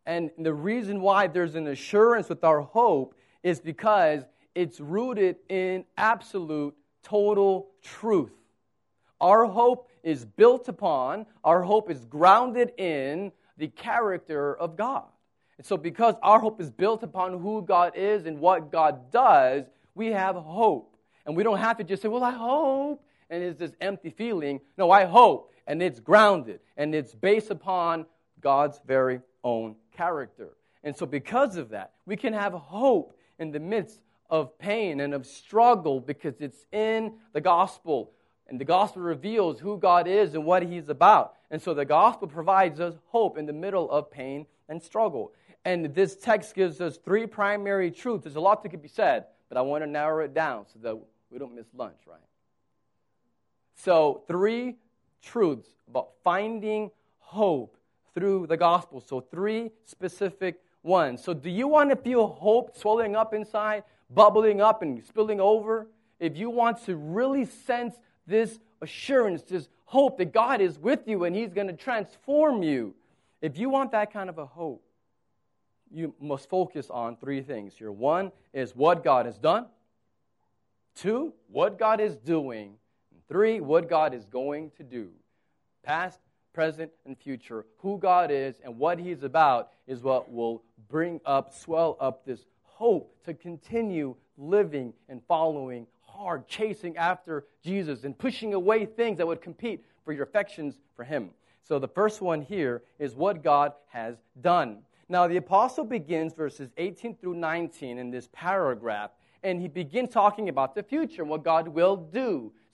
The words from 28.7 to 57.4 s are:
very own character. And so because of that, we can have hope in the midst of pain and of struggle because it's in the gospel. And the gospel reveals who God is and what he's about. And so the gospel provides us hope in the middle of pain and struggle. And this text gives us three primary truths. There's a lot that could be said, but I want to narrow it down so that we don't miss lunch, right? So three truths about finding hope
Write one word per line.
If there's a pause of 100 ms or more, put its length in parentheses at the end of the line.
very (240)
own (180)
character. (260)
And
so
because
of
that, (140)
we
can
have
hope (240)
in
the
midst (300)
of
pain
and
of
struggle
because
it's
in (160)
the
gospel. (360)
And
the
gospel
reveals
who
God
is
and
what
he's
about. (160)
And
so
the
gospel
provides
us (140)
hope
in
the
middle
of
pain (220)
and
struggle. (320)
And
this
text
gives
us
three
primary
truths.
There's
a
lot
that
could
be
said, (220)
but
I
want
to
narrow
it
down
so
that (340)
we
don't
miss (100)
lunch, (100)
right? (1600)
So
three (440)
truths (180)
about (140)
finding (280)
hope (380)